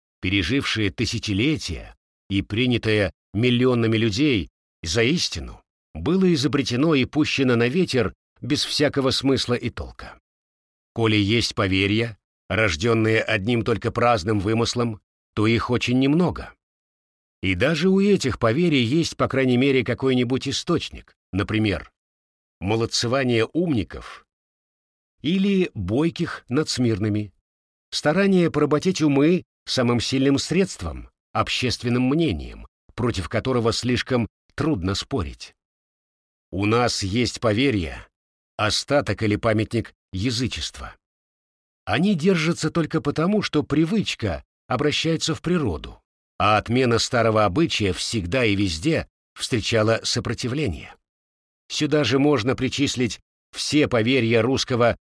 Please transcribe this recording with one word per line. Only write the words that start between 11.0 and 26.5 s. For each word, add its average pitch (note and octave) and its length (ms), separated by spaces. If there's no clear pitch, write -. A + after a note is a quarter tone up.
есть G#2 380
поверья, G2+ 640
рождённые A2 720
одним A2 400
только A2+ 300
праздным A2 480
вымыслом, A2+ 600
то G#2+ 120
их A2+ 240
очень B2 300
немного. C#3+ 520
И F#2+ 120
даже D3 340
у F#3+ 120
этих F#3+ 380
поверий C#3 440
есть, D3 340
по B2+ 120
крайней B2+ 280
мере, C3 280
какой-нибудь B2+ 640
источник, - 680
например, G2+ 580
молодцевание A2+ 920
умников D3 720
или F#3+ 520
бойких B2 720
над D3 200